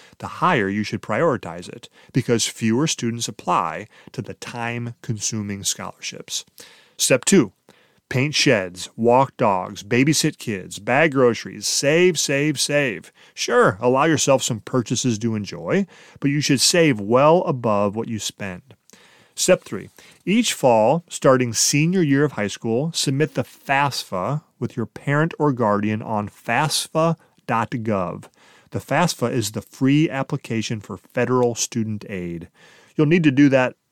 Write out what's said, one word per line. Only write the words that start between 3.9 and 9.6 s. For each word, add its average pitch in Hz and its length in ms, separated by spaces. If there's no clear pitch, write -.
to - 100
the - 120
time-consuming 113 1300
scholarships. - 800
Step - 260
two, 143 280
paint 139 240
sheds, 92 600
walk 120 440
dogs, 98 440